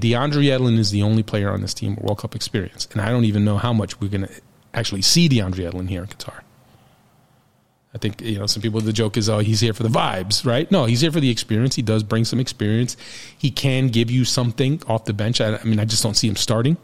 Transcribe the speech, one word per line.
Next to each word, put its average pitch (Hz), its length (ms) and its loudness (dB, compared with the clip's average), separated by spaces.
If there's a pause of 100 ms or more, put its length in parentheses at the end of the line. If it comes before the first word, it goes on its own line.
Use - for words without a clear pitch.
DeAndre 139 420 2
Yedlin 127 340 2
is 101 120 2
the 101 120 2
only 110 200 2
player 101 280 -2
on 98 120 -2
this 98 100 -6
team 104 240 -6
with 107 80 -10
World 104 140 -2
Cup - 180 -10
experience. - 560 -6
And 107 80 -4
I 101 80 -2
don't 120 160 2
even 104 180 2
know 104 140 2
how 120 160 0
much 104 260 -2
we're 101 120 -4
gonna 98 180 -4 (460)
actually 101 280 -4
see 165 280 4
DeAndre 92 420 0
Yedlin 90 160 -6
here 92 140 -6
in 95 60 -10
Qatar. - 320 -16 (1500)
I 117 40 -12
think, - 240 -4
you 107 160 -4
know, 101 80 -6
some 101 160 -2
people, 110 180 -2
the 110 100 0
joke 107 280 0
is, 107 100 0
"Oh, 107 120 2
he's 104 200 2
here 113 140 2
for - 80 -6
the 110 80 2
vibes," 107 560 0
right? 127 240 0
No, 170 160 4
he's 117 160 2
here 160 100 2
for 170 80 0
the 135 80 4
experience. 113 460 0
He 143 80 -2
does 110 200 2
bring 110 220 0
some 120 160 -2
experience. 117 560 -2 (400)
He 139 140 0
can 131 380 0
give 117 220 2
you 127 140 2
something 131 600 0
off 113 180 -2
the 110 80 -4
bench. 107 300 0
I, 110 160 0
I - 60 -12
mean, 110 140 2
I 104 60 2
just 110 180 0
don't 110 120 0
see - 120 2
him 101 100 0
starting. 123 480 2